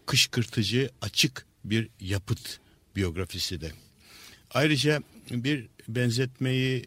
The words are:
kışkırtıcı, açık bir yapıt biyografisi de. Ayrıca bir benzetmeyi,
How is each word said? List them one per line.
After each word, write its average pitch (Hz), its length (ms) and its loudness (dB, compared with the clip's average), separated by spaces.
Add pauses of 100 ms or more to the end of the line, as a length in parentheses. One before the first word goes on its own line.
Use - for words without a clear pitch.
kışkırtıcı, 120 840 0 (120)
açık - 440 -2 (200)
bir 110 240 0 (100)
yapıt 98 600 -4 (360)
biyografisi 90 640 -4
de. 80 100 -8 (800)
Ayrıca 147 520 2 (280)
bir 120 360 -2 (200)
benzetmeyi, 127 1000 0